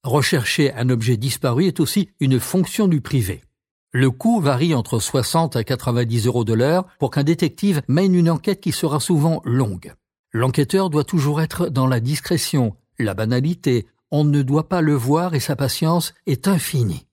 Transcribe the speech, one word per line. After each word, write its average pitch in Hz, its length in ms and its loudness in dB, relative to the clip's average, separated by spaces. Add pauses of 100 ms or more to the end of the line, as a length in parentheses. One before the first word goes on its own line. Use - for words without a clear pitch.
Rechercher 135 720 0
un 120 160 0
objet 117 260 2
disparu 127 500 0
est 165 140 -2
aussi 175 300 0 (100)
une 131 200 2
fonction 190 480 0
du 156 120 2
privé. 101 400 -4 (500)
Le 127 200 2
coût 226 280 0
varie 147 360 2
entre 120 240 -2
soixante 147 580 -2
à 113 80 -2
quatre-vingt-dix 117 600 -2
euros 120 180 0
de 113 80 0
l'heure 151 320 2 (140)
pour 139 120 -2
qu'un 143 140 0
détective 165 640 0
mène 185 260 2
une 170 140 4
enquête 170 320 -2
qui 160 100 -4
sera 151 300 -2
souvent 160 460 0
longue. 117 480 -2 (360)
L'enquêteur 139 600 0
doit 151 140 0
toujours 147 360 0
être 165 300 -2
dans 131 160 2
la 127 120 2
discrétion, 131 800 -2 (220)
la 104 160 -2
banalité. 123 720 -2 (240)
On 147 140 2
ne 143 180 2
doit 147 260 0
pas 175 140 0
le 151 100 2
voir 151 420 0
et 131 60 0
sa 135 160 -4
patience 160 560 -2 (140)
est 143 220 -2
infinie. 123 640 -2